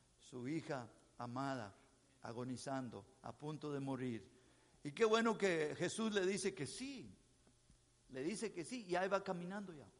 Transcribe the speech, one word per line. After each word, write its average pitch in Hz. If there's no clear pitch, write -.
Su 123
hija 143
amada, 123
agonizando, 123
a 117
punto 147
de 143
morir. 127
Y 147
qué 220
bueno 226
que 160
Jesús 208
le 196
dice 190
que 143
sí, 247
le 131
dice 196
que 165
sí, 240
y 175
ahí 185
va 196
caminando 185
ya. 131